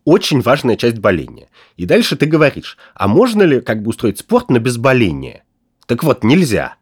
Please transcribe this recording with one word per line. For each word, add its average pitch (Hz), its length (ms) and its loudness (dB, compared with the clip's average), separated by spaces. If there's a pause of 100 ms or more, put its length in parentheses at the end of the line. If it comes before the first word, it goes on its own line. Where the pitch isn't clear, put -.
очень 139 340 2
важная 123 360 0
часть 117 220 -2
боления. 87 500 -4 (280)
И 87 100 -10
дальше 208 300 0
ты - 100 0
говоришь: 147 500 -2 (180)
«А 101 140 -4
можно 208 340 2
ли 139 180 2
как 110 220 -6
бы 113 80 -6
устроить 107 280 -4
спорт, 240 300 -2
но 123 100 2
без 120 200 -4
боления?» 131 640 0 (420)
Так 120 160 -4
вот, 139 220 0
нельзя. 110 580 0